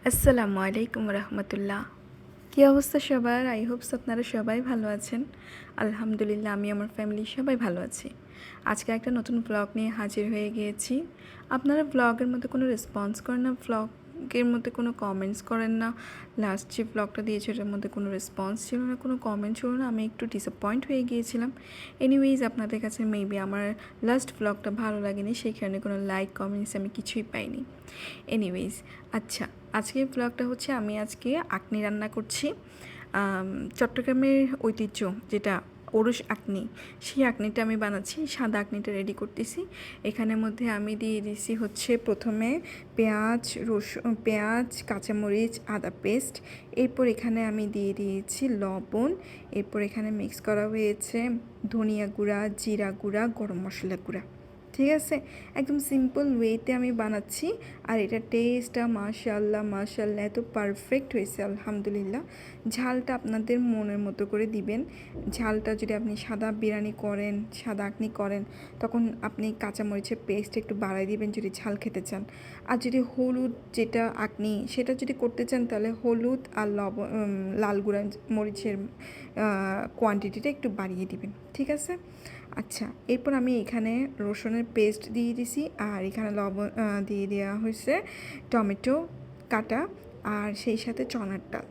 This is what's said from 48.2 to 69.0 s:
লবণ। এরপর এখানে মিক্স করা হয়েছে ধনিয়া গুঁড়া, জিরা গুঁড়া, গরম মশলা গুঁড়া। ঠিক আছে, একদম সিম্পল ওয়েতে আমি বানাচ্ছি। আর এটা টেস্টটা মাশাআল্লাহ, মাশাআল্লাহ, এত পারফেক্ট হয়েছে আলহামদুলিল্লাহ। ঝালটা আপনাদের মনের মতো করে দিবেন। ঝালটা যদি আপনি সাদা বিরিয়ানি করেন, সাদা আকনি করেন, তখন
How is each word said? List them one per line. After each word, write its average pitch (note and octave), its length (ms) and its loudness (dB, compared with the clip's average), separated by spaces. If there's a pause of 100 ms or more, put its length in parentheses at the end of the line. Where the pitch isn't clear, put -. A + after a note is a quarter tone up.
লবণ। G#3 680 2 (360)
এরপর G3+ 300 -2
এখানে G#3+ 300 -2
মিক্স G#3 300 -4
করা G#3 260 2
হয়েছে A3 600 0 (400)
ধনিয়া G#3+ 380 2
গুঁড়া, G#3 500 2
জিরা G3+ 340 0
গুঁড়া, G#3 360 2
গরম G3+ 300 -2
মশলা F#3+ 380 -4
গুঁড়া। G#3 260 -6 (520)
ঠিক C#4 160 4
আছে, D4+ 320 4 (340)
একদম C#4 240 2
সিম্পল C4+ 580 4
ওয়েতে A3+ 360 2
আমি B3 180 2
বানাচ্ছি। A3 600 0 (300)
আর A3+ 160 2
এটা A3 200 2 (120)
টেস্টটা A#3+ 560 2
মাশাআল্লাহ, G#3 760 0
মাশাআল্লাহ, G#3 600 0
এত G#3 140 0 (140)
পারফেক্ট G#3+ 600 0
হয়েছে G3+ 300 0
আলহামদুলিল্লাহ। G3+ 800 -2 (480)
ঝালটা B3+ 460 0
আপনাদের A3+ 440 2
মনের G#3+ 380 2
মতো G3+ 280 0
করে G#3 200 2
দিবেন। A3 400 -2 (460)
ঝালটা A3 440 0
যদি G#3+ 180 -2
আপনি G#3+ 240 -2
সাদা A3 340 -2
বিরিয়ানি G#3+ 460 0
করেন, G#3 460 -2 (100)
সাদা G3+ 320 -4
আকনি G#3+ 240 -4
করেন, G3+ 340 -2 (360)
তখন A#3 420 2